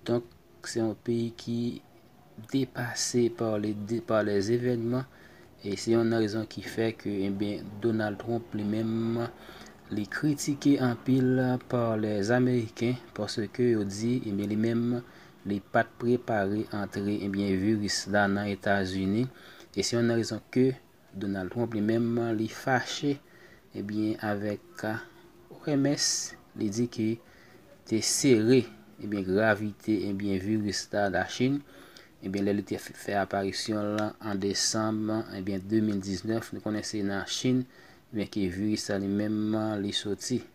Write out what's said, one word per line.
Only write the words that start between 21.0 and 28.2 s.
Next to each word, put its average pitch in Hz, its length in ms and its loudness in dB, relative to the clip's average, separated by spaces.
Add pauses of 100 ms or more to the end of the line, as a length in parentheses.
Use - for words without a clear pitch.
Donald 98 340 -4
Trump 117 240 -2
li 104 80 0
menm 117 380 2 (160)
li 110 160 0
fache, 139 640 0 (580)
ebyen, 107 480 -2
avèk, 104 640 -4
ah, 110 140 -4 (500)
O - 220 -20
M 139 240 4
S, - 400 -2 (240)
li 107 100 0
di 117 160 0
ki 110 220 -2 (800)
te 110 160 2
sere, 120 580 6 (380)